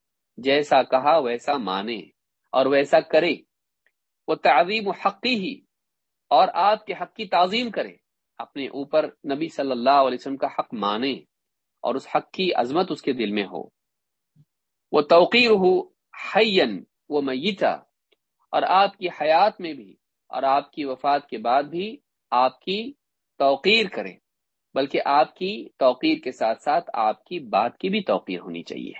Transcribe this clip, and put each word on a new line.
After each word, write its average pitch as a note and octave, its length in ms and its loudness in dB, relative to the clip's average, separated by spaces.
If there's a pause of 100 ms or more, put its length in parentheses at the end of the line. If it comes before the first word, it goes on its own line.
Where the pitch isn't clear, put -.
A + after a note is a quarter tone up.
(360)
جیسا C#3 460 2
کہا C3 360 2
ویسا B2 380 -2
مانے G#2 420 -4 (540)
اور C3 140 2
ویسا C#3+ 340 4
کرے۔ D#3 340 2 (920)
وتعظیم E3+ 640 2
حقہ، G3 560 -4 (840)
اور E3+ 260 4
آپ G#3 320 0
کے F#3+ 60 -10
حق - 220 -12
کی A3 100 -10
تعظیم F#3+ 460 0
کرے، B2+ 220 -6 (460)
اپنے C3 280 -10
اوپر D3 400 -2 (260)
نبی D3+ 160 -4
صلی C#3 220 -6
اللہ C3 360 4
علیہ B2 140 -2
وسلم C3+ 160 -8
کا B2 100 -6
حق - 280 -6
مانے G#2+ 380 -2 (680)
اور A#2+ 140 -4
اس C3+ 200 -8
حق D#3 160 -2
کی F#3 220 -2
عظمت D#3+ 400 -2
اس D3 100 -12
کے C#3 100 -2
دل A2+ 180 -4
میں G#2 140 -2
ہو۔ F2+ 180 -12 (1300)
وتوقیرہ F#3 720 6 (640)
حیا G3 380 2 (440)
ومیتا، C#3 640 -2 (840)
اور C#3+ 100 0
آپ F#3+ 340 2
کی F3 120 -8
حیات E3 520 2
میں E3+ 120 -10
بھی A2 220 -18 (340)
اور B2+ 140 -8
آپ C#3 300 0
کی D3+ 120 -8
وفات C#3 440 -2
کے A#2 100 -10
بعد A#2+ 240 0
بھی E3+ 340 -8 (340)
آپ B2+ 300 0
کی A3 320 -8 (460)
توقیر F#3+ 500 2
کرے، F#2+ 240 -10 (640)
بلکہ C#3 300 -2
آپ D3 320 2
کی G#3 320 -8 (100)
توقیر D3+ 460 2
کے B2+ 80 -8
ساتھ - 300 -2
ساتھ D#3+ 300 -2
آپ A2 320 -2
کی - 140 -10
بات A2+ 400 -2
کی F#3 100 -4
بھی G#3 140 -2
توقیر F#2 380 -2
ہونی E2+ 220 -12
چاہیے، - 380 -12